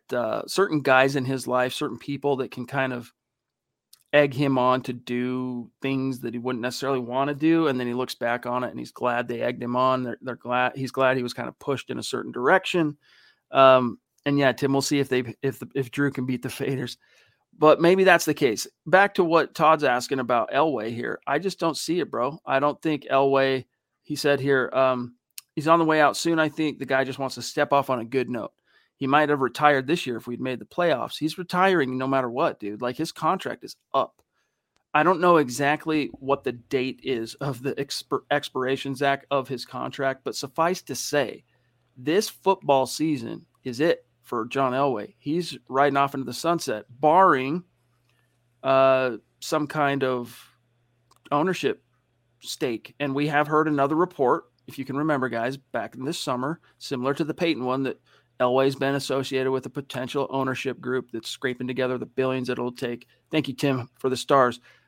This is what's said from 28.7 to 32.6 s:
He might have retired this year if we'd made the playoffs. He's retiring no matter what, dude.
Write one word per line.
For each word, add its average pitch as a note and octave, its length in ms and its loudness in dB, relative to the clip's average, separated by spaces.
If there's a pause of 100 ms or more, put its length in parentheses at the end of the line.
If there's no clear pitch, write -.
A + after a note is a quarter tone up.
He C#3 100 -6
might C#3+ 240 4
have D3 120 2
retired C3+ 440 2
this E3 220 -2
year A#2 100 -6
if A2+ 80 -14
we'd A#2+ 160 -8
made B2+ 160 -6
the G#2 80 -14
playoffs. D3+ 540 -2
He's D#3 180 -4
retiring F3+ 580 0
no C3 120 -2
matter C3+ 220 0
what, C3 300 -2
dude. G#2 220 -8